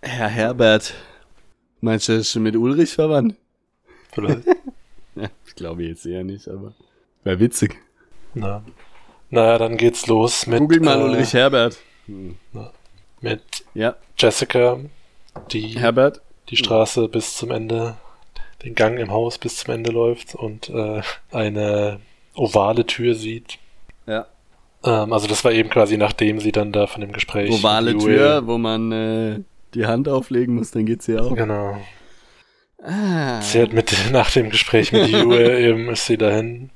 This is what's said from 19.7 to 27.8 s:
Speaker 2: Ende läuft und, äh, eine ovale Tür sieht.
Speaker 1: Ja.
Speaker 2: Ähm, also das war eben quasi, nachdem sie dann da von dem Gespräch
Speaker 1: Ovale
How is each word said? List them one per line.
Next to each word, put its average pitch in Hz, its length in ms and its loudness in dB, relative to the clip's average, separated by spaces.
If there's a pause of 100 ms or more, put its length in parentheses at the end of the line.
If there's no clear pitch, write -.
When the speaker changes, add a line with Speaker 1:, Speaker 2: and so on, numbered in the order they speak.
Speaker 2:
Ende 113 160 -4
läuft 117 440 -2
und, 107 360 -12
äh, 107 320 -6 (280)
eine 104 680 -2 (320)
ovale 113 540 2
Tür 117 280 -2
sieht. 110 440 -12 (480)
Speaker 1:
Ja. 113 180 -6 (580)
Speaker 2:
Ähm, 113 300 0
also 104 140 0
das 107 180 -2
war 120 80 4
eben 110 160 2
quasi, 107 300 2
nachdem 107 420 0
sie 104 120 -2
dann 104 200 -2
da 104 140 2
von 107 160 -10
dem 101 100 -12
Gespräch 104 400 -4
Speaker 1:
Ovale 107 400 2